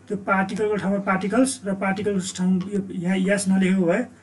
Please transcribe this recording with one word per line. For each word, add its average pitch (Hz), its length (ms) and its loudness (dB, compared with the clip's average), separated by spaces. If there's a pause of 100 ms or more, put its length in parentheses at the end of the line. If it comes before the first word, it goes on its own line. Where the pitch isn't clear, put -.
त्यो 202 100 -6
पार्टिकलको 196 580 0
ठाउँमा 196 240 0
पार्टिकल्स 202 640 0
र 196 80 -2
पार्टिकल्स 196 640 -2
ठाउँ 185 240 2
यो 196 300 -4
यहाँ 180 260 -2
यास 190 300 0
नलेखेको 190 380 4
भए, 196 180 2 (200)